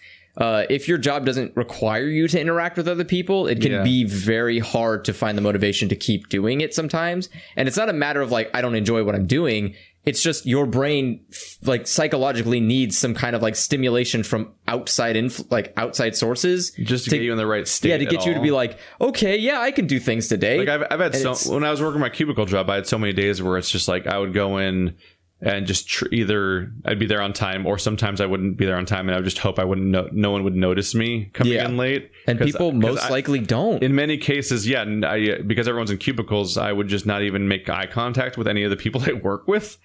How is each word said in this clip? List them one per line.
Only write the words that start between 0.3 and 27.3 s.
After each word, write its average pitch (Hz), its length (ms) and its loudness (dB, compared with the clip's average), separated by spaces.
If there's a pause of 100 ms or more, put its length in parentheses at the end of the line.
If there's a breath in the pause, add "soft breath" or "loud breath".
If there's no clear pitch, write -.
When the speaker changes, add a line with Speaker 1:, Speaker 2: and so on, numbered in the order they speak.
Speaker 1:
uh, 113 340 2
if 135 160 0
your 170 120 2
job 143 280 0
doesn't 127 300 -2
require 117 500 0
you 156 220 2
to 170 120 2
interact 170 360 -2
with 165 100 -2
other 175 160 0
people, 180 460 0
it 113 140 0
can 107 100 2
Speaker 2:
Yeah. 98 100 0
Speaker 1:
be 123 220 4
very 113 560 0
hard 113 460 0
to 107 80 0
find 107 220 -2
the 101 60 0
motivation 101 460 2
to 98 80 0
keep - 320 -2
doing 113 320 0
it 156 140 -2
sometimes. 170 540 -2 (280 loud breath)
And 135 100 2
it's 127 120 -2
not 214 100 2
a 196 60 2
matter 143 260 0
of, 123 100 0
like, 113 240 0
"I 123 60 0
don't 120 160 0
enjoy 110 280 2
what 101 120 0
I'm 95 100 2
doing." 110 480 2 (320 loud breath)
It's 143 160 0
just 160 240 0
your 135 180 4
brain, 135 560 0 (100)
f-, - 340 -8
like, 123 220 0
psychologically 131 760 2
needs 117 360 2
some 120 180 0
kind 120 220 0
of, 110 60 -2
like, 110 140 2
stimulation 123 640 0
from 107 300 -4 (160)
outside - 480 0
inf-, 123 340 -2
like, 107 260 -2
outside 113 400 -2
sources 180 540 0 (120)
Speaker 2:
Just 123 220 -2
to 123 60 0
Speaker 1:
to 151 80 4
Speaker 2:
get 117 60 -2
you 117 80 -2
in 113 40 -2
the 110 100 0
right 107 220 0
state - 220 0
Speaker 1:
Yeah, 160 80 2
to 143 60 -2
Speaker 2:
at 135 60 -2
Speaker 1:
get 165 140 -2
you 170 80 2
to 156 60 -2
Speaker 2:
all. - 60 -4
Speaker 1:
be 147 80 2
like, 127 260 -2 (240 loud breath)
"Okay, 202 340 2
yeah, 247 240 0
I 254 100 0
can 247 160 0
do 135 120 0
things 117 300 -2
today." 107 320 2
Speaker 2:
Like, 196 80 0
I've, 147 220 0
I've 156 100 -2
had 165 140 0
Speaker 1:
And 135 80 0
Speaker 2:
so, 131 100 0
Speaker 1:
it's 127 140 -4
Speaker 2:
when 139 180 0
I 151 80 0
was 143 100 0
working 151 180 0
my 127 100 2
cubicle 123 360 0
job, 95 240 0
I 98 60 0
had 98 100 -2
so 113 120 0
many 104 140 0
days 98 300 0
where 92 160 0
it's 90 120 -4
just 92 180 0
like, 90 180 0
I 101 100 -2
would 98 160 -2
go 98 240 0
in 92 380 0 (460 soft breath)
and 98 280 -2
just - 200 -2
tr-, - 220 -2
either 98 600 0 (120)
I'd 104 140 -2
be 107 80 0
there 104 160 0
on 101 100 -4